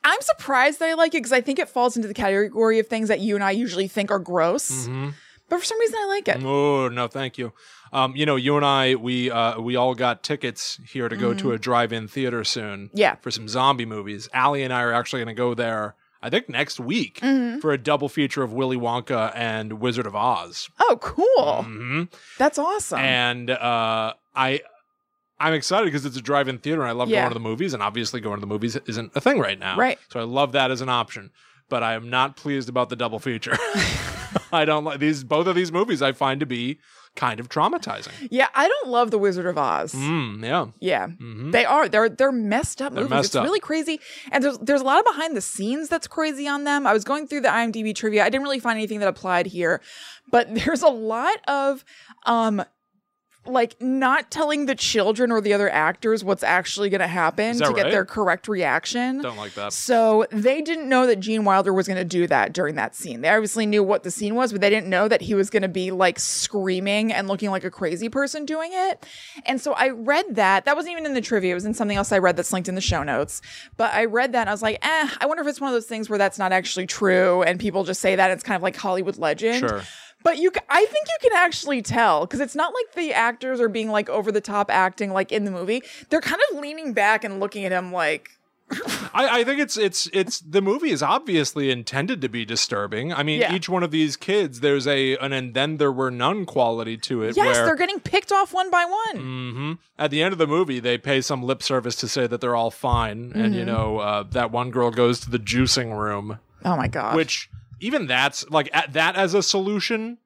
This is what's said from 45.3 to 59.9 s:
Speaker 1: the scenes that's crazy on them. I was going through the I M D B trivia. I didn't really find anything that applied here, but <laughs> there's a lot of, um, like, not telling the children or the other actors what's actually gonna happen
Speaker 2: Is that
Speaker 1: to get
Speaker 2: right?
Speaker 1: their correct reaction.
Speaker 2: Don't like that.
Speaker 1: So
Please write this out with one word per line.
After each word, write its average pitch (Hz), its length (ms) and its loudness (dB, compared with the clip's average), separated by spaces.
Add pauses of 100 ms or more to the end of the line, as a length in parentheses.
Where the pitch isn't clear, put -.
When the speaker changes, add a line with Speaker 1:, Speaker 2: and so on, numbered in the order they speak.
Speaker 1:
the 196 60 -2
scenes 262 480 -4
that's 330 160 -2
crazy 294 420 -4
on 285 180 -2
them. 285 200 0
I 214 80 4
was 220 100 2
going 285 220 -4
through 294 160 -6
the 233 100 4
I 233 120 2
M 226 80 -2
D 226 100 -6
B 214 120 -2
trivia. 208 300 2
I 208 60 4
didn't 269 140 0
really 277 160 -2
find 233 180 -2
anything 214 220 -6
that 202 100 0
applied 185 380 0
here, 175 340 0 (480)
but 233 260 4
<laughs> - 0 -
there's 254 280 0
a 330 60 8
lot 233 480 0 (100)
of, 277 360 0 (440)
um, 226 360 2 (840)
like, 240 340 2
not 262 480 2
telling 294 380 0
the 269 80 0
children 220 560 2
or 220 100 2
the 202 100 2
other 202 160 4
actors 190 560 2
what's 185 200 0
actually 185 480 0
gonna 190 160 0
happen 170 420 0
Speaker 2:
Is 240 80 -2
that 151 120 4
Speaker 1:
to 127 40 2
get 113 120 2
Speaker 2:
right? - 60 2
Speaker 1:
their 190 140 2
correct 185 420 -2
reaction. 220 760 -2
Speaker 2:
Don't 120 120 -6
like 104 200 -10
that. 202 180 -6
Speaker 1:
So 226 580 4